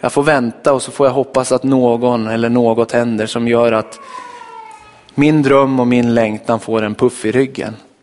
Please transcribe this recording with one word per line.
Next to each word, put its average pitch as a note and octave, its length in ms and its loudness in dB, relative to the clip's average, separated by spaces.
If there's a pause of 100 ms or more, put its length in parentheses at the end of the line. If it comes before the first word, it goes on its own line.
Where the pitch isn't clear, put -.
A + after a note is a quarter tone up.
jag B2 100 -2
får C#3+ 120 0
vänta C#3 500 0
och B2+ 80 0
så C3 100 -12
får C#3 160 2
jag B2 60 2
hoppas C3 380 -2
att B2+ 120 0
någon B2 640 2
eller A2+ 220 -2
något A#2 420 2
händer A#2 340 -2
som A#2 220 -4
gör A#2 240 2
att A2 280 -4 (1160)
min D3+ 260 4
dröm C3+ 380 4
och B2 80 2
min A#2+ 260 2
längtan A2+ 460 0
får A2+ 220 -2
en G#2 140 -4
puff - 300 -2
i A2 60 0
ryggen. C3 440 -2 (280)